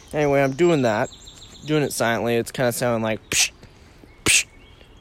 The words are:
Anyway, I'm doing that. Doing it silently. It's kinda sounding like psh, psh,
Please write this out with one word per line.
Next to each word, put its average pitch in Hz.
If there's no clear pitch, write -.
Anyway, 143
I'm 139
doing 160
that. 117
Doing 151
it 131
silently. 117
It's 117
kinda 127
sounding 120
like 110
psh, -
psh, -